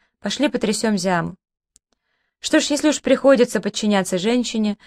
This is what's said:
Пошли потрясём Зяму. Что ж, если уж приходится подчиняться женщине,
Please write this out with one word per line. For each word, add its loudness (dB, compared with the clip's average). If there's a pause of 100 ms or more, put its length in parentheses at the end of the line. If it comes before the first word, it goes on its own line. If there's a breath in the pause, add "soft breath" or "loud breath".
(200)
Пошли -2
потрясём -2
Зяму. -2 (1040)
Что 0
ж, 0
если 0
уж -2
приходится 2
подчиняться -2
женщине, -2